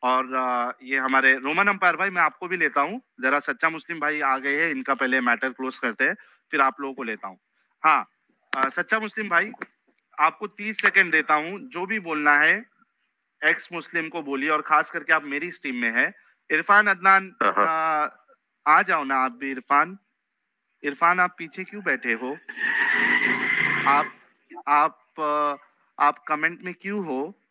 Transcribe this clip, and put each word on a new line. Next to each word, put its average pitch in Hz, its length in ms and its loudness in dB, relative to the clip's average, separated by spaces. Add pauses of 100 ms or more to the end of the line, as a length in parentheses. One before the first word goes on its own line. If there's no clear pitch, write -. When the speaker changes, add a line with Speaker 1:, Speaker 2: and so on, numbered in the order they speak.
Speaker 1:
और, 127 320 0
अ, 123 480 -2
ये 135 160 -2
हमारे 131 360 4
रोमन 156 340 0
अंपायर 196 280 2
भाई, 190 140 -2
मैं 180 120 0
आपको 160 260 -2
भी 185 80 -4
लेता 151 240 0
हूँ 185 220 -2 (180)
जरा। 135 200 2
सच्चा 147 300 -2
मुस्लिम 160 300 -10
भाई 151 200 -4
आ 135 180 0
गए 139 240 -2
हैं, 165 80 0
इनका 135 240 -4
पहले 131 260 -2
मैटर 123 300 0
क्लोज 131 280 -8
करते 120 260 -2
हैं, 175 120 0 (340)
फिर 151 100 -2
आप 135 200 0
लोगों 135 140 -8
को 131 80 -10
लेता 110 260 -8
हूँ। 92 100 -18 (460)
हाँ, 147 240 2 (480)
अ, 135 120 0
सच्चा 175 320 -4
मुस्लिम 214 280 -8
भाई, 185 240 0 (680)
आपको 160 260 0
तीस 208 360 -10
second 190 300 2
देता 156 220 2
हूँ, 165 260 -2
जो - 260 -10
भी 214 120 -4
बोलना 151 400 2
है 175 260 4 (800)
एक्स 165 280 0
मुस्लिम 165 360 -6
को 165 140 -8
बोलिए, 139 260 -4
और 151 140 0
खास 156 280 2
करके 165 220 -4
आप 156 120 0
मेरी 147 260 -6
stream 135 260 -10
में 120 140 -2
हैं। 131 240 -2 (360)
इरफान 202 360 4
अदनान, 190 560 2
Speaker 2:
हाँ, 101 100 2
हाँ। 156 560 0
Speaker 1:
अ, - 160 -16 (420)
आ 160 160 6
जाओ 175 220 0
ना 135 120 0
आप 131 160 2
भी। 135 180 -8
इरफान, 147 480 0 (840)
इरफान 170 380 2
आप 180 180 0
पीछे 175 260 -12
क्यों 202 200 -14
बैठे 123 280 -2
हो? 127 260 -6 (1500)
आप, 143 260 2 (560)
आप, 147 300 2 (200)
अ, 147 380 0 (460)
आप 147 260 2
comment 160 340 -2
में 180 120 -10
क्यों 196 320 -6
हो? 147 320 -6 (120)